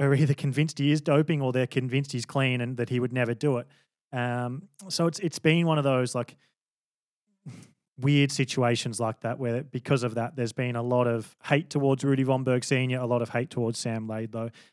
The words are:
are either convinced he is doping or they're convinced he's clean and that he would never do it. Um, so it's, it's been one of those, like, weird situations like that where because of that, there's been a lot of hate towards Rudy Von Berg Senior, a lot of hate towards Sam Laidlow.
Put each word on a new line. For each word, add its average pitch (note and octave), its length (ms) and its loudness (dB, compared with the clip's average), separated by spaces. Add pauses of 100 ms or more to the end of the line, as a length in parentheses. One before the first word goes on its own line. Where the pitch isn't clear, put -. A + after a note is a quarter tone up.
are C#3 140 4
either C#3 180 4
convinced C#3+ 460 -2
he C#3+ 120 2
is D3+ 100 2
doping D3+ 400 2
or C3 100 0
they're B2+ 160 0
convinced C3 440 -2
he's A#2+ 140 -6
clean B2+ 360 0
and B2 160 -4
that A#2+ 120 -4
he B2 100 0
would A#2+ 120 -2
never A#2+ 220 0
do C3 240 0
it. B2 100 -8 (440)
Um, B2 580 -4 (180)
so E3+ 200 0
it's, E3 120 -2
it's E3+ 200 -4
been E3 280 4
one D#3+ 100 4
of C#3+ 60 2
those, B2+ 320 2
like, A#2+ 220 -6 (1600)
weird C#3 320 4
situations A#2+ 680 0
like A2+ 200 -2
that A#2 180 -6
where B2 240 -2
because C3+ 420 -2
of A2+ 120 -4
that, A#2 220 -4
there's A#2+ 160 -4
been B2 240 -4
a A#2 40 -2
lot B2 240 2
of A#2 380 -2
hate D3+ 260 0
towards C#3 360 2
Rudy C3+ 180 4
Von C3 220 0
Berg B2+ 180 2
Senior, B2+ 360 0
a B2+ 60 -4
lot A#2+ 160 0
of A2+ 80 -2
hate A#2+ 200 -4
towards A#2 280 -2
Sam A2+ 300 -4
Laidlow. A2+ 440 -6 (220)